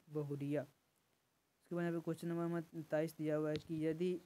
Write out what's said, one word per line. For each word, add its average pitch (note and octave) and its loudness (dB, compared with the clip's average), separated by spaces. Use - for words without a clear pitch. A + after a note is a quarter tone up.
बहुरिया। C#3+ -2
उसके - -14
बाद F3 2
यहाँ E3+ 2
पे E3+ 0
क्वेश्चन E3 -2
नंबर E3+ 0
हमारा E3+ -2
तेईस D#3 0
दिया D3+ 2
हुआ D3+ 2
है D3+ 0
कि D#3 -2
यदि E3+ 2